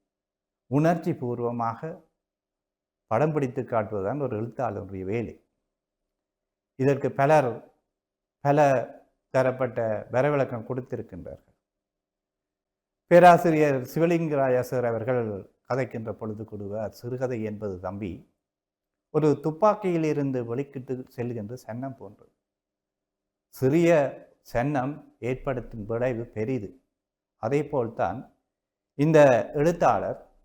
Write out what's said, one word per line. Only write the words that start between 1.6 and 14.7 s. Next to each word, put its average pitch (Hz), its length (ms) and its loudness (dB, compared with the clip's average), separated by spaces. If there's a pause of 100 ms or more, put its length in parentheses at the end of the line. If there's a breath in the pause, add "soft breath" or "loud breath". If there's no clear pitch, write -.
படம் 143 260 0
பிடித்து 135 300 -2
காட்டுவதுதான் 107 580 -2
ஒரு 110 220 -4
எழுத்தாளருடைய 98 600 -8
வேலை. 104 360 -4 (1400)
இதற்கு 135 360 0
பலர் 139 600 2 (680)
பல 139 480 2 (420)
தரப்பட்ட 120 800 -2
வரவிளக்கம் 127 580 0
கொடுத்திருக்கின்றார்கள். 110 840 -10 (1500)
பேராசிரியர் 170 720 8
சிவலிங்கராயா 147 800 0
சார் 123 240 -2